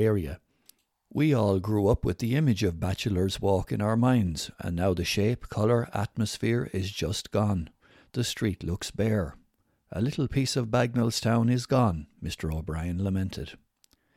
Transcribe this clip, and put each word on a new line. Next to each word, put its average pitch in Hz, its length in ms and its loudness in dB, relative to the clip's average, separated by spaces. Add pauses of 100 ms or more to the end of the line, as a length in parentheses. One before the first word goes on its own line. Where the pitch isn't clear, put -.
area. 95 380 0 (720)
"We 151 220 2
all 101 260 4
grew 104 280 2
up 120 140 4
with 104 160 0
the 120 160 -2
image 131 280 2
of 85 180 0
Bachelor's 95 640 0
Walk 98 280 2
in 104 120 -2
our 107 120 0
minds, 117 640 2
and 87 160 -4
now 90 200 2
the 87 100 -2
shape, 107 460 0
colour, 117 420 0
atmosphere 113 800 -2
is 95 180 -4
just - 400 -4
gone. 101 380 0 (440)
The 123 120 -2
street - 400 -4
looks - 260 -6
bare. 101 460 -2 (560)
A 90 80 -6
little 135 280 0
piece - 280 -2
of 117 140 -2
Bagnallstown 117 840 2
is 123 140 0
gone," 101 400 2 (160)
Mister 82 280 -6
O'Brien 80 540 -4
lamented. 95 540 -4 (580)